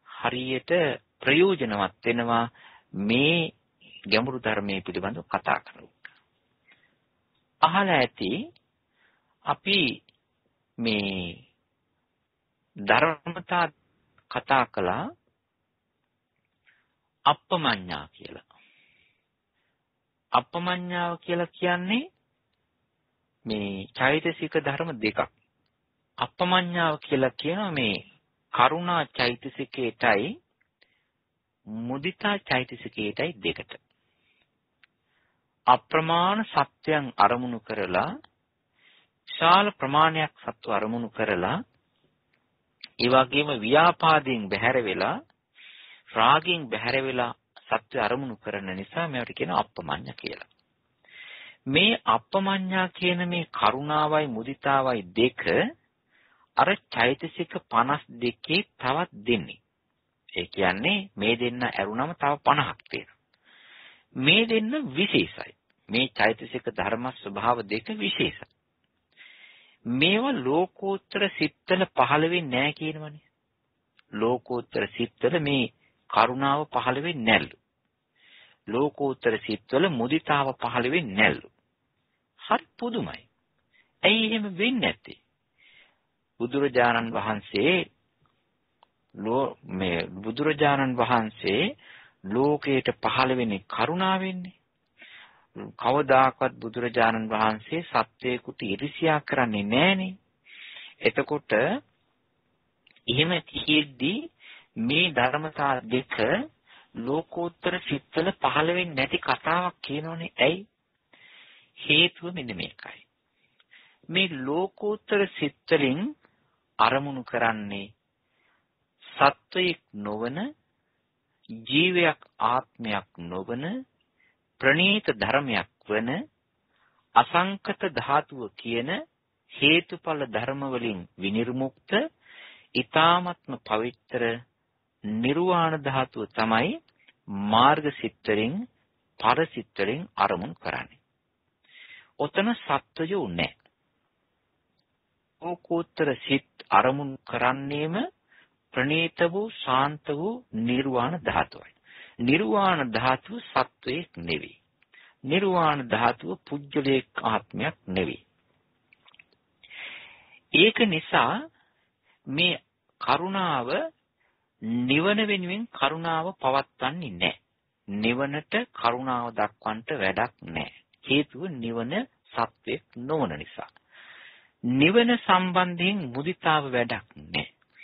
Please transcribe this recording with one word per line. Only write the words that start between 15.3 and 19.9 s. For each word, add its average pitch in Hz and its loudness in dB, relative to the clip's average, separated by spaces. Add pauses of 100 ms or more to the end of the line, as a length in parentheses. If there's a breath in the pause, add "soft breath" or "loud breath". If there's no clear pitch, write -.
අප්පමඤ්ඤා 110 -2
කියලා. - -20 (1800 soft breath)